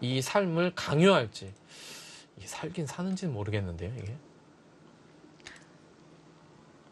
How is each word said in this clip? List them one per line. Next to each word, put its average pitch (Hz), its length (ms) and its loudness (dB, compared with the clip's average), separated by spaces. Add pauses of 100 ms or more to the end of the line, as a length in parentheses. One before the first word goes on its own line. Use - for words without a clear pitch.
이 127 200 0
삶을 175 540 2
강요할지. 143 800 4 (840)
이게 - 120 -16
살긴 165 400 -6
사는지는 185 440 -2
모르겠는데요, 101 640 -2
이게. 104 200 -8 (2750)